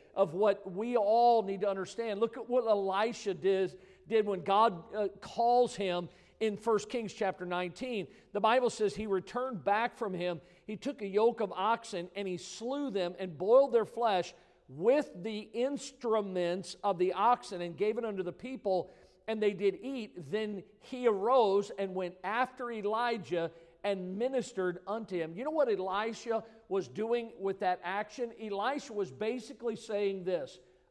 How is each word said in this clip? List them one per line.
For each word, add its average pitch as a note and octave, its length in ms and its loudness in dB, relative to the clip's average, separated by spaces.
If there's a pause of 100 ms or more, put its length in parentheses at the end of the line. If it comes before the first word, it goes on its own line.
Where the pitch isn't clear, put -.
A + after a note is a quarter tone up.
(140)
of F3 200 2
what G3+ 380 2
we A#3 240 -2
all A3+ 460 6
need G3 200 -6
to G#3 60 2
understand. G3 520 -4
Look A3+ 180 0
at A#3 100 -8
what B3 180 2
Elisha G3+ 680 0
did, F#3+ 420 2 (320)
did A3 160 4
when G3 160 -2
God, G3 420 4 (140)
uh, G#3 120 0 (120)
calls A#3+ 560 4
him F3 320 -2 (320)
in G#3+ 160 0
First G#3 320 0
Kings A3+ 240 -4
chapter F#3+ 320 -2
nineteen, F3+ 640 -4 (260)
the G3+ 80 -2
Bible A#3 300 6
says G#3 240 0
he A3 120 -6
returned G#3 580 -4
back G#3 320 2
from G3+ 180 -4
him. F3 260 -2 (260)
He G#3+ 100 -8
took C4+ 260 -6
a G3+ 40 -4
yoke A3 340 2
of F#3+ 120 -2
oxen G3 600 -2
and G3 140 -6
he F3+ 80 -4
slew C4+ 540 -6
them F3+ 280 -2
and F3+ 180 -8
boiled A3+ 360 6
their A3+ 120 6
flesh G#3 480 0 (360)
with A3+ 420 4 (120)
the G#3+ 180 -4 (120)
instruments G3+ 1300 -2
of G3+ 140 0
the F3+ 160 2
oxen G#3 480 2
and E3+ 140 -6
gave G#3+ 220 0
it A#3 60 -2
unto G3+ 180 -4
the F3 100 -6
people, G3+ 580 -2 (360)
and A3 160 -2
they G#3 100 4
did F#3+ 300 0
eat. G#3+ 480 -8
Then G#3 320 -4 (160)
he B3 300 -2
arose G3+ 680 4
and G3 180 -4
went F3+ 280 -4
after A#3+ 480 -2
Elijah G#3 800 -2 (320)
and F#3+ 360 -2
ministered G#3+ 680 -2
unto G3+ 300 -4
him. D#3+ 180 -4
You G#3+ 100 -6
know D4+ 60 -4
what D#4 180 2
Elisha G#3+ 760 -2 (240)
was F#3 180 -2
doing A3+ 540 -2
with G3 200 -2
that F3+ 220 0
action? G#3+ 480 -4 (100)
Elisha A3 520 -4
was G3+ 180 -2
basically A3 640 -4
saying G3+ 480 -2
this, E3+ 380 -4 (300)